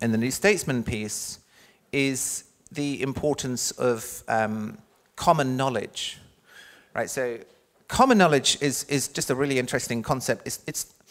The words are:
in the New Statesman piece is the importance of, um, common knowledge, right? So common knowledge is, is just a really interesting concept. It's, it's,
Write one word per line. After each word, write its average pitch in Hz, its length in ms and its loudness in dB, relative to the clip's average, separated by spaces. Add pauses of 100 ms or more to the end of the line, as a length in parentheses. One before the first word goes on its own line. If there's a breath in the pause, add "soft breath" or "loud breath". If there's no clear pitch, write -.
in 117 100 2
the 110 60 4
New 120 140 2
Statesman 147 520 2
piece - 560 -6 (520 soft breath)
is 135 540 -2 (260)
the 143 320 -4
importance 135 680 -2
of, 120 560 -2
um, 110 520 -2 (360)
common 143 400 2
knowledge, - 600 -2 (800 loud breath)
right? 110 140 -2
So 123 280 -4 (500)
common 247 300 6
knowledge 151 420 6
is, 139 260 -2
is 139 220 0
just - 220 -6
a 135 60 2
really 135 240 0
interesting 120 420 -2
concept. 127 460 -2
It's, - 180 -8
it's, - 280 -8 (180)